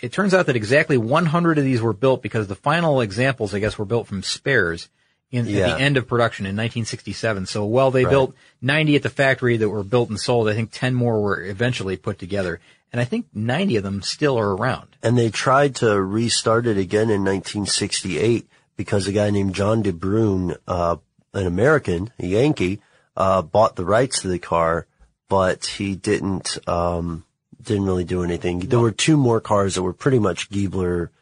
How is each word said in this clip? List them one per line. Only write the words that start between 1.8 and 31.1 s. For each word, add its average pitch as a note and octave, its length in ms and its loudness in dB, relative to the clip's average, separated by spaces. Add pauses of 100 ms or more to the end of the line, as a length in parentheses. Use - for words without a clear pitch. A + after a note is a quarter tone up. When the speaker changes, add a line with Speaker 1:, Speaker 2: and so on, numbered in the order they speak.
Speaker 1:
were A2+ 120 0
built B2+ 280 2
because A2 260 -4
the G2 80 -6
final D3+ 460 0
examples, A2 520 -2
I G2+ 60 -2
guess, G#2 180 -2
were G#2+ 80 -6
built A2 220 -2
from G2 160 -6
spares F2+ 640 -2 (440)
in, A#2+ 160 -2
Speaker 2:
Yeah. G2+ 220 2
Speaker 1:
at D#2+ 80 0
the C3+ 60 0
end C#3+ 140 2
of A#2 100 -2
production A#2 380 0
in G2 100 -6
nineteen A2+ 300 -4
sixty-seven. G2+ 640 -6
So G#2 180 -4
while B2+ 260 4
they B2+ 140 4
Speaker 2:
Right. F2 60 2
Speaker 1:
built C3+ 240 2 (260)
ninety D3 340 2
at C3 80 4
the A#2+ 60 -2
factory B2+ 480 2
that A2 120 2
were G2+ 140 -4
built A#2 260 0
and G#2 100 -6
sold, A#2 280 0
I G#2+ 60 0
think A2 180 -2
ten B2+ 220 -2
more A#2+ 280 0
were G2 220 -2
eventually G2 540 -4
put - 220 -8
together. F#2 400 -4 (340)
And A#2+ 80 -2
I - 20 0
think A3 300 -4
ninety B2 420 -2
of G2 80 0
them G2 180 -4
still C#3 380 -2
are G2+ 160 0
around. A#2 320 -4 (160)
Speaker 2:
And A#2 140 2
they A#2 120 4
tried C3+ 480 2
to G#2 240 2
restart A2 640 0
it G#2 100 0
again G#2 320 0
in G2+ 160 2
nineteen G2 400 -2
sixty-eight F#2+ 840 -2 (300)
because G2 300 -2
a G2+ 40 -2
guy G#2 180 2
named G2 260 0
John G#2 280 0
DeBruyne, F#2+ 720 0 (140)
uh, F2 260 0 (380)
an G2 140 -2
American, G2+ 720 0
a - 100 -8
Yankee, G#2 520 0 (380)
uh, F#2+ 240 2
bought G#2 340 2
the F2+ 80 -6
rights A2 380 0
to G2 80 -6
the F2+ 100 -2
car, E2 460 0 (420)
but F#2 380 0
he G2+ 300 -4
didn't, F#2+ 640 -2 (100)
um, F2 560 -2 (360)
didn't G2+ 240 -2
really F#2 180 0
do F2+ 200 -4
anything. F2 360 -2
There A#2 200 0
were A#2 120 2
two D#3 260 2
more A#2 240 4
cars G2 340 2
that F#2 60 -2
were F2+ 120 -2
pretty C3 260 2
much F#2+ 320 0
Giebler, F2+ 580 -2 (120)